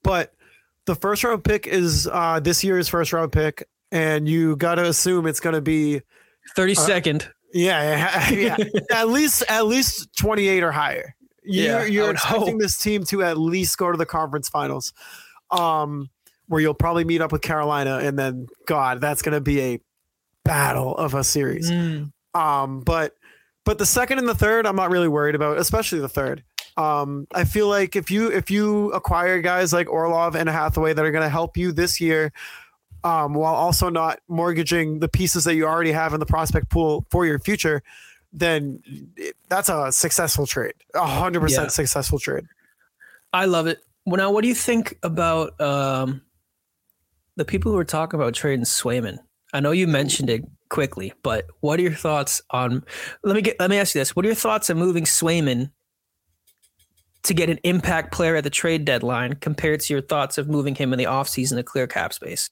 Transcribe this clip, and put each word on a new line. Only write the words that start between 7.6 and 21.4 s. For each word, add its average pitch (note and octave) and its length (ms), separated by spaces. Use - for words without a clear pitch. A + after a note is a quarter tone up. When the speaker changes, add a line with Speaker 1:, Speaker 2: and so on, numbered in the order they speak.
Speaker 1:
yeah, G3+ 240
<laughs> - 20
yeah. G#3 100
Speaker 2:
<laughs> - 0
Speaker 1:
At A3+ 180
least, C#4 400
at A3 180
least A#3+ 420
twenty-eight G3 460
or D#3+ 80
higher. C#3+ 420
You're, G3 200
Speaker 2:
Yeah, A3+ 140
I A3 60
Speaker 1:
you're G#3 240
Speaker 2:
would F#3+ 80
Speaker 1:
expecting G#3+ 380
Speaker 2:
hope. A3 60
Speaker 1:
this G3+ 160
team G#3 280
to G3 180
at E3 160
least E3+ 400
go F3 140
to E3 40
the D#3+ 100
conference D3+ 420
finals, C#3 440
um, D3+ 580
where D#3 120
you'll D#3 140
probably E3+ 300
meet E3 160
up D#3 100
with D3+ 120
Carolina, D3 560
and C#3+ 200
then, B2+ 280
God, C3 340
that's D3 220
gonna D3+ 180
be C#3+ 200
a B2+ 200
battle C3 520
of C#3+ 180
a C#3 80
series. D3 480